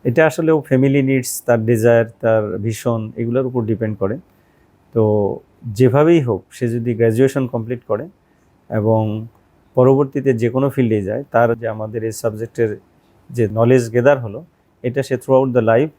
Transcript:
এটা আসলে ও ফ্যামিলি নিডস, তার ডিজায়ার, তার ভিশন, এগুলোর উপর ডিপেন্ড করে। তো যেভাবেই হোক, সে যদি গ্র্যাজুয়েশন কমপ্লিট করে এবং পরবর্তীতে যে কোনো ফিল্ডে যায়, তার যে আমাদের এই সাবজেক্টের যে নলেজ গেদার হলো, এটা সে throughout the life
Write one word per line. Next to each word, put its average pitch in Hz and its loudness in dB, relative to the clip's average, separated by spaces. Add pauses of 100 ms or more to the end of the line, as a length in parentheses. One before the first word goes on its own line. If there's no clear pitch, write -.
এটা 143 2
আসলে 160 0
ও 156 2
ফ্যামিলি 135 2
নিডস, 131 -2
তার 117 0
ডিজায়ার, 117 4 (140)
তার 107 0
ভিশন, 110 -4
এগুলোর 117 -2
উপর 123 -4
ডিপেন্ড 107 -4
করে। 101 -4 (760)
তো 104 0 (280)
যেভাবেই 131 4
হোক, 117 -4
সে - -6
যদি 117 -4
গ্র্যাজুয়েশন 123 2
কমপ্লিট 120 -8
করে 113 -4 (600)
এবং 110 -2 (480)
পরবর্তীতে 135 2
যে 117 -2
কোনো 131 -2
ফিল্ডে 113 0
যায়, 104 -6
তার 117 2
যে 113 -8
আমাদের 110 -8
এই 113 -4
সাবজেক্টের 107 -4 (520)
যে 117 0
নলেজ 117 2
গেদার 131 4
হলো, 117 -12 (380)
এটা 127 -4
সে 131 -6
throughout 131 2
the 120 2
life 117 2